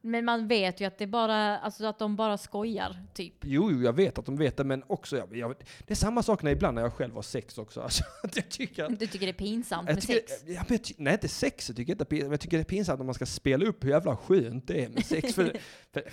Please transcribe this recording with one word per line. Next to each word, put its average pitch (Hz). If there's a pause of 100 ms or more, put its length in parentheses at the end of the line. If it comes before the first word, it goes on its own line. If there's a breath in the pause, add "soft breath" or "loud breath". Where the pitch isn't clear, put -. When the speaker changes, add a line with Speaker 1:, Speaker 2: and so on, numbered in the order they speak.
Speaker 1:
Men 233
man 233
vet 196
ju 202
att 190
det 208
bara, 214
alltså 208
att 214
de 214
bara 208
skojar, 196 (180)
typ. 175
Speaker 2:
Jo, 156
jo, 127
jag 120
vet 170
att 123
de 139
vet 143
det, 143
men 135
också, 165
jag, 104
jag, 120 (320 loud breath)
det 214
är -
samma 220
sak 208
när 147
ibland 143
när 117
jag 117
själv 120
har 110
sex -
också. 117
<laughs> 120
Alltså, - (200)
att -
jag -
tycker -
att 214
Speaker 1:
Du 220
tycker 190
det 185
är -
pinsamt 196
Speaker 2:
jag 156
Speaker 1:
med 196
Speaker 2:
tycker, 247 (140)
Speaker 1:
sex? -
Speaker 2:
ja, 175
men 240
jag 214
ty-, -
nej, 147
inte 214
sex, -
jag 113
tycker 120
inte, -
men 147
jag 147
tycker -
det 160
är 156
pinsamt 180
när 131
man 127
ska 127
spela 139
upp 208
hur 131
jävla 151
skönt 131
det 143
är 113
med 160
sex. 254
För, 185
Speaker 1:
<laughs> -
Speaker 2:
för, -